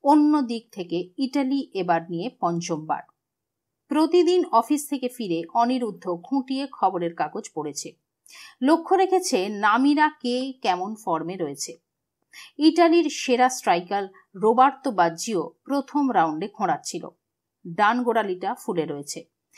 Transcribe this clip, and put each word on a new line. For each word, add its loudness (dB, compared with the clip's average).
অন্য 4
দিক -6
থেকে -6
ইটালি -2
এবার -2
নিয়ে -6
পঞ্চমবার। -4
প্রতিদিন 2
অফিস 2
থেকে -4
ফিরে -4
অনিরুদ্ধ -2
খুঁটিয়ে -4
খবরের -2
কাগজ -8
পড়েছে। -10
লক্ষ্য 2
রেখেছে 2
নামিরা 2
কে -4
কেমন -2
ফর্মে -4
রয়েছে। -8
ইটালির 6
সেরা 2
স্ট্রাইকার -2
রোবার্তো 2
বাজ্জিও 0
প্রথম -2
রাউন্ডে 0
খোঁড়াচ্ছিল। -6
ডান 2
গোড়ালিটা -2
ফুলে -4
রয়েছে, -10